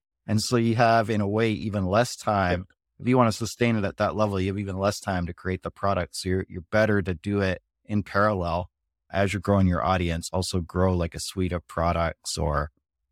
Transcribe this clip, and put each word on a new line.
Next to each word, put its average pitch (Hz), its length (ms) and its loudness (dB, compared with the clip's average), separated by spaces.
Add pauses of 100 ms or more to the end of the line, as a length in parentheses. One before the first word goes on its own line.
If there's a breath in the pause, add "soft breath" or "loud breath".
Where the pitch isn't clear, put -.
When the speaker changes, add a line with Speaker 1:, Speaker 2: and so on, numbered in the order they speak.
(280)
Speaker 1:
And 107 140 0
so 123 140 -2
you 117 200 2
have, 117 340 4
in 107 100 0
a 101 80 0
way, 110 240 2
even 98 340 -2
less 107 300 2
time. 92 440 0
Speaker 2:
Yep. 92 80 -12 (320)
Speaker 1:
If 101 80 -6
you 127 100 4
wanna 117 160 4
sustain 117 420 -2
it 104 80 0
at 98 140 -4
that 92 180 0
level, 101 240 0
you 95 80 0
have 98 120 -4
even 98 180 -8
less 98 220 0
time 90 260 -4
to 87 80 -8
create 92 300 -8
the 87 80 -6
product. 95 440 -2
So - 140 -6
you're, 92 180 0
you're 92 140 -12 (100)
better 107 300 4
to 90 120 -4
do 101 280 -2
it 92 200 -2 (240)
in 104 180 -2
parallel 90 640 0 (420)
as 95 220 0
you're 98 80 -4
growing 98 260 4
your 85 160 2
audience. 85 480 0
Also 92 300 -2
grow, 90 340 2
like, 85 200 -2
a 76 40 -12
suite 92 320 -4
of 87 160 -6
products 85 720 -2
or, 73 340 -2 (400)